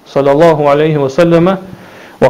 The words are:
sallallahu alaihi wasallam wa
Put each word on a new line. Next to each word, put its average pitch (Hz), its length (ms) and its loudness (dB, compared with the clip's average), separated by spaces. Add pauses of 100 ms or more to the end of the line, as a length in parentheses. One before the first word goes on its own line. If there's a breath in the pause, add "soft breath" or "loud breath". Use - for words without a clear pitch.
sallallahu 147 640 0
alaihi 151 300 0
wasallam 170 600 0 (640 loud breath)
wa 131 80 2